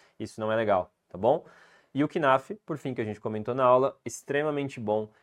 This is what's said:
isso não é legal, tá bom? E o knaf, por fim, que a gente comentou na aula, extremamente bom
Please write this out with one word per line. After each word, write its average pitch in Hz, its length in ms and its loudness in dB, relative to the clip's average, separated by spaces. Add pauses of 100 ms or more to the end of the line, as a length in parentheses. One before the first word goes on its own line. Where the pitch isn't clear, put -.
(180)
isso 110 220 -12
não 107 100 -2
é 110 60 0
legal, 101 340 2 (180)
tá 90 100 -14
bom? 123 260 2 (520)
E 135 60 2
o 151 60 0
knaf, 143 480 0 (100)
por 160 100 -8
fim, 135 160 -8
que 120 80 -6
a 117 40 -2
gente 107 160 -8
comentou 110 340 -4
na 131 100 0
aula, 127 400 4
extremamente 143 760 -4
bom 107 280 -2 (140)